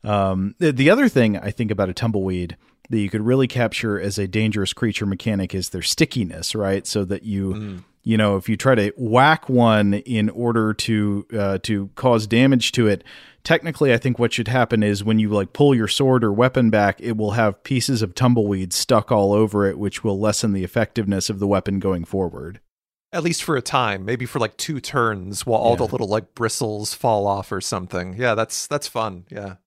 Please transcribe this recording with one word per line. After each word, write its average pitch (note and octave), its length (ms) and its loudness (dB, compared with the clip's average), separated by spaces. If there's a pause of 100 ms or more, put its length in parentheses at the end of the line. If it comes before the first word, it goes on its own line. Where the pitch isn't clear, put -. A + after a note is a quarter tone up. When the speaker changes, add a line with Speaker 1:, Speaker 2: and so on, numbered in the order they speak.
Speaker 1:
Um, G2 560 0
the, D#3+ 120 4
the C3+ 180 4
other A#3+ 200 6
thing A2 280 2
I G#2+ 140 -4
think A2 200 -4
about G2 180 0
a F2+ 40 -6
tumbleweed F#2+ 640 -2 (340)
that A#2 100 0
you G2+ 100 0
could G#2+ 120 -2
really B2+ 260 2
capture A2 520 -2
as G2 180 -4
a G2+ 100 -2
dangerous G#2+ 460 0
creature A2 320 -2
mechanic G2 480 -2
is F#2 160 -6
their F2+ 120 -8
stickiness, E2+ 760 -4
right? G2 320 -2
So G#2 180 -2
that F#2+ 180 -6
you, G2 300 -4
Speaker 2:
Mm. G2+ 300 -10 (200)
Speaker 1:
you A2 140 0
know, G2+ 200 2
if F2+ 100 -4
you A2 80 0
try C3 200 4
to G#2 220 2
whack B2+ 520 4
one A2 460 4
in G#2+ 340 -2
order A2+ 440 0
to, G#2 520 -2 (120)
uh, G2 260 0
to G2+ 320 -4
cause A#2 320 2
damage B2 460 4
to A#2 140 2
it, G2 160 0 (400)
technically, D#3 500 2
I A#2 40 4
think B2 220 -2
what A#2+ 140 2
should A#2 140 -2
happen A#2 360 2
is G2+ 200 0
when A2 160 2
you, G#2+ 100 2
like, G2+ 240 0
pull C#3+ 220 4
your A2 140 0
sword C3 340 2
or G#2+ 80 2
weapon A#2+ 380 4
back, G#2 320 2
it A2 160 -4
will G#2+ 140 -2
have G#2+ 320 0
pieces B2+ 380 -2
of F#2+ 140 -4
tumbleweed G2+ 580 2
stuck - 380 0
all G2+ 220 4
over G#2 360 2
it, D2+ 80 -4
which G2+ 260 -6
will G2 160 0
lessen G#2+ 340 0
the F#2+ 100 -2
effectiveness G2+ 680 -2
of G2 100 -6
the G2+ 80 -2
weapon G2 320 0
going F2 260 -2
forward. F#2 540 -6 (520)
Speaker 2:
At E3+ 120 -4
least E3+ 200 -2
for D#3+ 140 0
a A#2+ 40 -2
time, G#2 440 -2
maybe A#2+ 200 -4
for, C3+ 140 -8
like, A2 160 -2
two D3 240 -6
turns G2+ 680 -4
while A2+ 140 2
all A#2 160 4
the B2 80 -2
Speaker 1:
Yeah. G#2+ 80 -4
Speaker 2:
little, A#2+ 160 -4
like, G#2+ 280 -4
bristles G#2+ 580 -4
fall G#2+ 340 0
off G2 240 -2
or G2 80 -4
something. F#2 580 -6
Yeah, A#2+ 160 0
that's, A2 320 -4
that's D3 220 -6
fun. G2 420 -6
Yeah. G2 260 -12 (120)